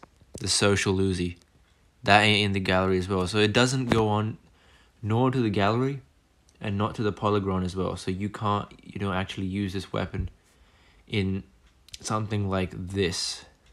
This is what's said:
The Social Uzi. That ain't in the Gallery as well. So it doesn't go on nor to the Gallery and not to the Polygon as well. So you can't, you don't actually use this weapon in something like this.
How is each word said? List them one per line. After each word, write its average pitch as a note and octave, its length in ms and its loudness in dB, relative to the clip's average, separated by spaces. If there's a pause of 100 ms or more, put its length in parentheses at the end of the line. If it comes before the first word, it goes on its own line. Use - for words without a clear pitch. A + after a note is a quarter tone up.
(400)
The - 80 -8
Social G2+ 460 2
Uzi. F#2 420 0 (640)
That G#2 200 6
ain't G#2 240 4
in G2+ 80 0
the G2 80 0
Gallery F#2 360 4
as F2+ 120 -2
well. F#2 180 0
So G#2 120 0
it G#2 120 4
doesn't B2+ 360 2
go A2+ 200 2
on G#2+ 300 -2 (640)
nor A#2 300 2
to B2+ 100 0
the A2+ 80 2
Gallery A#2 520 0 (600)
and G2+ 160 -4
not G#2 180 0
to A#2+ 80 -4
the G#2 80 0
Polygon F#2+ 520 0
as F2+ 120 -4
well. F#2 220 -2
So - 120 -8
you F#2+ 200 -4
can't, G2+ 400 -4 (120)
you - 160 -14
don't G2 160 -2
actually F#2+ 340 -4
use F#2+ 260 -4
this F#2+ 180 -8
weapon F#2+ 380 -4 (800)
in F#3+ 340 -2 (560)
something G#2 500 -4
like F#2+ 220 -2
this. F#2 720 -4 (300)